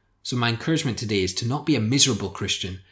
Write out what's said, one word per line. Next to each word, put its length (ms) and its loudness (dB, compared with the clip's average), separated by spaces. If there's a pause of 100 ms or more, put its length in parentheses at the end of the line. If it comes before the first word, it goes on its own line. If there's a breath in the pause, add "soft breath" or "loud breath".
(220)
So 140 -4
my 140 2
encouragement 460 0
today 280 0
is 100 -2
to 140 -2
not 180 -2
be 80 4
a 60 2
miserable 500 2
Christian, 600 -6